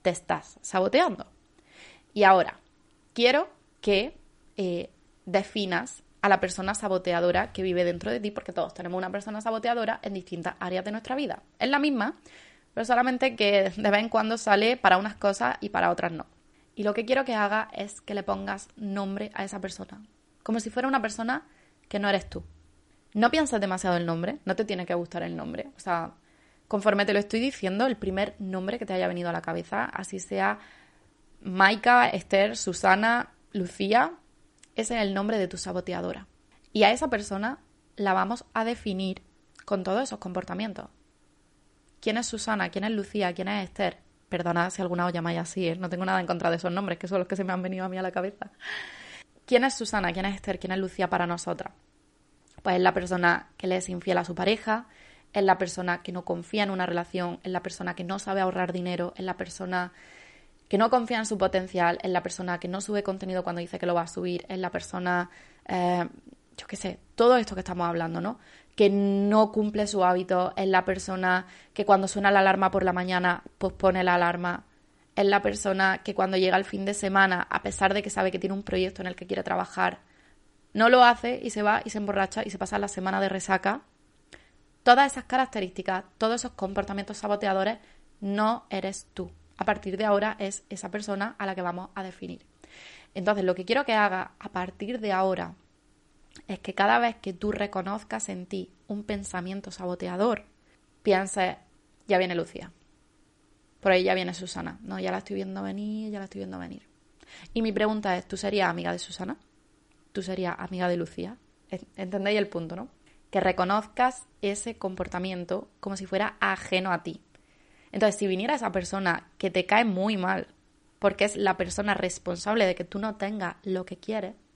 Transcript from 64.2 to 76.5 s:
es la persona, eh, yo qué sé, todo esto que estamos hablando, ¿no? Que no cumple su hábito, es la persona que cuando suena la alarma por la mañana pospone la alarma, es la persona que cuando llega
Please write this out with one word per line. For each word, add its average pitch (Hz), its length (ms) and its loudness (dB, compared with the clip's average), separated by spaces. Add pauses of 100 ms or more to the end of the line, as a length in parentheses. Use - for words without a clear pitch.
es 190 120 -6
la 180 100 -4
persona, 180 600 -2 (360)
eh, 180 400 0 (480)
yo - 120 -16
qué 196 100 -10
sé, - 220 -8 (160)
todo 240 200 8
esto 214 200 0
que 185 60 -6
estamos 175 260 -4
hablando, 165 340 -2
¿no? 214 180 -6 (360)
Que 202 140 8
no 202 640 4
cumple 214 360 0
su 196 180 2
hábito, 180 500 2
es 196 120 0
la 185 180 4
persona 185 640 0 (260)
que 208 100 -2
cuando 196 240 6
suena 202 240 2
la 202 80 8
alarma 190 320 6
por 190 120 2
la 185 100 4
mañana 180 500 0 (140)
pospone 185 460 2
la 180 100 4
alarma, 175 520 0 (480)
es 202 120 4
la 202 160 6
persona 190 600 0
que 202 120 -6
cuando 190 220 2
llega 185 180 4